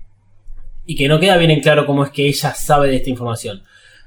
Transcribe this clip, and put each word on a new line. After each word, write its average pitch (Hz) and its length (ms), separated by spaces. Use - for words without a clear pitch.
y 156 80
que 143 140
no 156 100
queda 185 180
bien 165 140
en 151 100
claro 151 260
cómo 139 180
es 131 60
que 143 180
ella 139 260
sabe 143 340
de 131 80
esta 127 140
información. 113 520